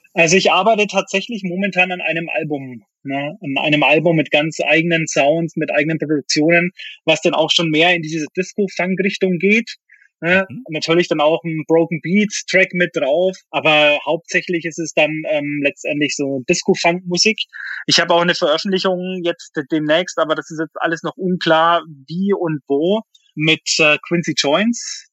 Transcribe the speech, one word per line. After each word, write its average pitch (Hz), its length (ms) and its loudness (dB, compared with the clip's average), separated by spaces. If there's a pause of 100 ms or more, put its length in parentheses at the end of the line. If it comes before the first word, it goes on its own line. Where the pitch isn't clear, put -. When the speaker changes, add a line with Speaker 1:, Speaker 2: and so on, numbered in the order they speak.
(140)
Speaker 1:
Also 170 240 2
ich 190 140 2
arbeite 202 340 2
tatsächlich 196 580 -4
momentan 185 480 -2
an 180 100 -6
einem 165 280 -4
Album, 139 540 -6 (180)
ne? 139 400 -6
An 139 160 -4
einem 151 240 2
Album 156 340 4
mit 147 140 2
ganz 151 340 0
eigenen 160 440 2
Sounds, 156 480 2
mit 151 160 -2
eigenen 151 260 0
Produktionen, 156 720 2 (340)
was 156 180 2
dann 165 120 2
auch 151 160 2
schon 170 220 2
mehr 170 240 4
in 165 80 -4
diese 156 240 -6 (100)
Disco-Funk-Richtung 185 1040 -2
geht, 214 360 0 (460)
ne? 185 260 2
Speaker 2:
Mhm. - 220 -14
Speaker 1:
Natürlich 165 400 0
dann 156 100 0
auch 160 240 2
ein 160 240 -4
Broken 165 340 2
Beats-Track 190 720 0
mit 175 220 0
drauf, 165 400 0 (140)
aber 147 560 2
hauptsächlich 170 580 -2
ist 165 160 -8
es 160 140 -6
dann, 151 180 2 (180)
ähm, 147 340 -2
letztendlich 143 520 -2
so 139 340 -4
Disco-Funk-Musik. 180 880 0 (480)
Ich - 120 2
habe 170 140 2
auch 170 80 6
eine 175 140 2
Veröffentlichung 185 880 0
jetzt 170 280 -4 (180)
demnächst, 156 480 0
aber 156 160 0
das 151 160 -6
ist 156 100 -10
jetzt 160 200 -8
alles 165 240 -4
noch 156 140 -8
unklar, 170 640 2 (240)
wie 190 260 -2
und 165 340 -2
wo, 170 340 2 (360)
mit, 156 320 0 (100)
äh, 151 180 4 (100)
Quincy 170 280 -2
Jones, 190 760 -2